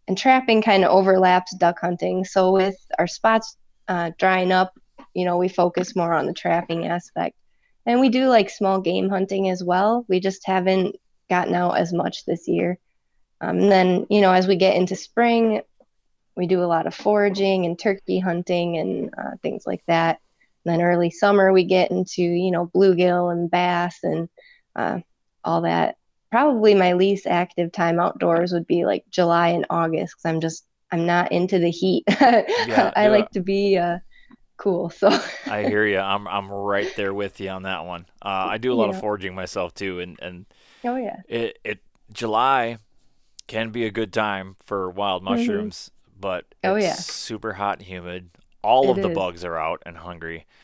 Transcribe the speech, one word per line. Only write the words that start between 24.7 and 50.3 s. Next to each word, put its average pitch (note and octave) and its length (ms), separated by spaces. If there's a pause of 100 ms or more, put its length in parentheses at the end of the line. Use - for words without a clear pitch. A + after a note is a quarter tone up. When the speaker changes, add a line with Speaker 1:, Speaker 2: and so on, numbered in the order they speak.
Speaker 1:
uh, - 240 (440)
all E3+ 180
that. E3+ 340 (360)
Probably A3+ 420
my F3+ 200
least G3 320
active F3 460
time E3+ 280
outdoors F3 520
would E3+ 140
be, E3+ 200
like, - 240
July E3+ 400
and F3 200
August, E3 460
'cause - 140
I'm D#3+ 100
just, D#3+ 260 (260)
I'm E3+ 140
not F3 260
into F#3 280
the E3+ 100
heat. E3+ 380
<laughs> G3 120 (380)
Speaker 2:
Yeah, A3+ 380
Speaker 1:
I G#3+ 120
Speaker 2:
yeah. - 20
Speaker 1:
like G#3+ 220
to F#3+ 100
be, G3 360
uh, F3 200 (600)
cool. E3+ 320
So G3+ 200
<laughs> - 100 (280)
Speaker 2:
I G#2 160
hear G#2 220
ya. G2 160
I'm, G2 240
I'm G2 240
right G2+ 440
there G2 200
with G2+ 260
you F#2+ 100
on F#2+ 120
that F#2 220
one. F2 220 (160)
Uh, G2+ 60 (220)
I A2 80
do B2+ 140
a - 20
lot G#2+ 160
of F#2+ 60
Speaker 1:
Yeah. F#2+ 40
Speaker 2:
foraging G2 340
myself F#2 400
too, F#2 260
and, F2+ 200
and F2+ 260 (380)
Speaker 1:
Oh, B3 120
yeah. G#3+ 300
Speaker 2:
it, - 380
it, G#2 160 (320)
July A#2 640 (720)
can A2+ 220
be A2+ 160
a G#2 60
good G#2+ 200
time G2 520
for F#2+ 260
wild F#2 380
Speaker 1:
Mm-hmm. A#2 400
Speaker 2:
mushrooms, - 220 (280)
but F#2+ 360 (100)
Speaker 1:
Oh, F#3+ 120
Speaker 2:
it's G#3 100
Speaker 1:
yeah. F3 200
Speaker 2:
super A2 480
hot G2+ 240
and F#2+ 100
humid. F2+ 420 (320)
All C3 280
Speaker 1:
It - 0
Speaker 2:
of B2+ 120
the F3+ 80
Speaker 1:
is. - 0
Speaker 2:
bugs F2+ 340
are E2+ 140
out D#2+ 280
and E2+ 120
hungry. E2 480 (180)